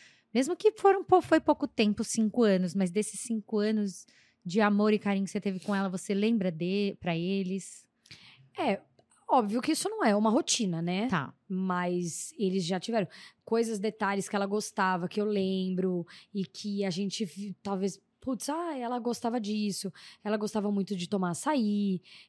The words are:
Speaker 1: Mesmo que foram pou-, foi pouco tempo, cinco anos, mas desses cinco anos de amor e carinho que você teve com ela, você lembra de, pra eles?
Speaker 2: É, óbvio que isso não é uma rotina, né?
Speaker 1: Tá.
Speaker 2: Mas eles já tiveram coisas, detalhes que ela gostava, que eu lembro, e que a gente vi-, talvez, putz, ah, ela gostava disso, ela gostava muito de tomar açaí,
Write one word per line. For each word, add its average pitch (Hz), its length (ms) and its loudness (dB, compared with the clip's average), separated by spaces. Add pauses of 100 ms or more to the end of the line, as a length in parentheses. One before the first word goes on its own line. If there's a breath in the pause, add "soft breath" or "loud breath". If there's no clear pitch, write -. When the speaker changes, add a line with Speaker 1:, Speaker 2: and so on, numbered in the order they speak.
(340 soft breath)
Speaker 1:
Mesmo 269 220 0
que 427 160 4
foram 392 320 4
pou-, 370 180 6
foi - 180 6
pouco - 280 2
tempo, 214 360 2
cinco 226 400 2
anos, 185 300 4
mas 190 160 2
desses 208 300 -4
cinco 220 400 -4
anos 208 460 -2 (400 soft breath)
de 180 160 0
amor 208 320 6
e 208 60 4
carinho 196 260 0
que - 60 -8
você 208 100 -4
teve 190 180 -4
com 202 160 -4
ela, 196 140 0
você 190 240 -4
lembra 202 380 2
de, 190 480 -2
pra 170 180 -2
eles? 185 680 -4 (720 loud breath)
Speaker 2:
É, 247 240 0 (460)
óbvio 233 340 2
que 302 120 0
isso - 160 -2
não 440 160 -4
é 202 100 6
uma 214 140 4
rotina, 208 520 0
né? 185 280 -2
Speaker 1:
Tá. 156 240 -2 (140)
Speaker 2:
Mas 180 920 -4
eles 190 280 0
já 180 140 -2
tiveram 220 280 -2 (380 loud breath)
coisas, 226 320 0
detalhes 202 500 -2
que - 80 -4
ela 196 100 0
gostava, 190 640 -2
que 214 140 -6
eu 208 40 0
lembro, 185 800 0 (280 loud breath)
e 196 120 -4
que 202 380 -6
a 190 60 -2
gente 190 360 -4
vi-, 190 360 -10
talvez, 196 400 -4 (200)
putz, - 260 -6
ah, 320 300 -4
ela 247 220 -4
gostava 233 380 -2
disso, 208 540 -2 (320 loud breath)
ela 214 140 0
gostava 208 340 -2
muito 202 240 -2
de 175 140 -6
tomar 185 220 0
açaí, 208 720 0 (280 loud breath)